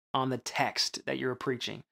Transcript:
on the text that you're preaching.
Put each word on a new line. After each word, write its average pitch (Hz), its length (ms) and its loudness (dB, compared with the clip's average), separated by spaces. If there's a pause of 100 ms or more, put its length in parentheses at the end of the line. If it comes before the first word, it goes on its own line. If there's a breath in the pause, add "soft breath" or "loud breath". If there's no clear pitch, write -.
(140)
on 131 160 4
the 127 80 2
text - 680 0
that 135 120 0
you're 131 180 0
preaching. 117 560 -2